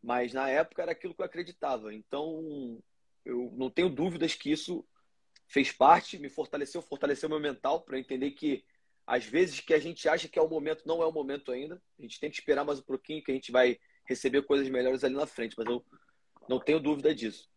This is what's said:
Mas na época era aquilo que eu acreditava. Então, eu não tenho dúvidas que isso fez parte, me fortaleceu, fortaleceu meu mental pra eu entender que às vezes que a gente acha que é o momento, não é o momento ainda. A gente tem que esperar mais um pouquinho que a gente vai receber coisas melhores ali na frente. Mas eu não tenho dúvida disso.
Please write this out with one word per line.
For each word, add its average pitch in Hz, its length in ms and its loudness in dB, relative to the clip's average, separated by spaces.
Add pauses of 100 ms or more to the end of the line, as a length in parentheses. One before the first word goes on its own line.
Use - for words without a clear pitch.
Mas 123 300 0
na 131 160 0
época 151 340 0
era 170 100 -2
aquilo 175 220 -8
que - 60 -10
eu 185 60 -4
acreditava. 143 680 -6
Então, 147 840 -8 (440)
eu 123 320 -4
não 131 140 -4
tenho 180 180 2
dúvidas 156 460 -2
que - 180 -6
isso 160 320 -4 (640)
fez 139 240 2
parte, 165 460 6
me 143 100 -10
fortaleceu, 147 540 -6
fortaleceu 147 460 -2
meu 156 120 -2
mental 147 420 -2
pra - 140 -8
eu 135 40 -4
entender 135 320 -4
que 143 320 -4 (420)
às 120 180 0
vezes 151 360 0
que - 120 0
a 156 60 8
gente 160 300 -2
acha 165 200 0
que - 100 -2
é 165 40 8
o 160 60 4
momento, 156 380 -4
não 165 160 0
é 160 40 4
o 160 60 0
momento 143 400 -4
ainda. 151 280 -8 (180)
A 151 40 -18
gente 117 160 -16
tem 151 120 -4
que - 80 -12
esperar 143 260 2
mais 143 160 -2
um - 20 -20
pouquinho 147 400 -8
que - 80 -8
a 135 40 0
gente 131 180 -8
vai 123 260 6 (260)
receber 131 380 0
coisas 139 260 2
melhores 127 360 0
ali 131 100 4
na 143 120 0
frente. 117 300 -8
Mas 113 120 -4
eu 120 160 -2 (640)
não 127 100 2
tenho 151 220 2
dúvida 147 340 2
disso. 110 420 -8